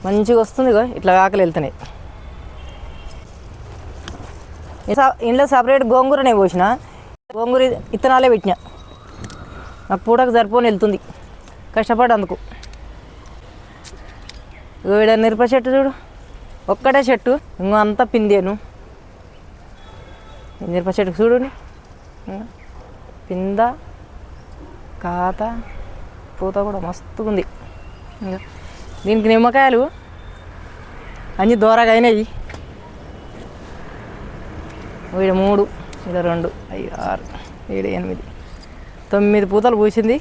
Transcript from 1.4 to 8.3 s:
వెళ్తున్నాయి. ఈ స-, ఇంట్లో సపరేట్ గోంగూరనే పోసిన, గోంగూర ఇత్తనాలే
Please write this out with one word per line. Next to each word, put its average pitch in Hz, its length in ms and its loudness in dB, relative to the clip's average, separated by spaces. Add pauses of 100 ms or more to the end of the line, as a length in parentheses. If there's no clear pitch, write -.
వెళ్తున్నాయి. 156 300 -4 (3250)
ఈ 208 80 0
స-, 262 180 4 (120)
ఇంట్లో 262 260 4
సపరేట్ 262 300 4 (100)
గోంగూరనే 262 460 4
పోసిన, 180 240 4 (760)
గోంగూర 247 260 2 (320)
ఇత్తనాలే 262 380 4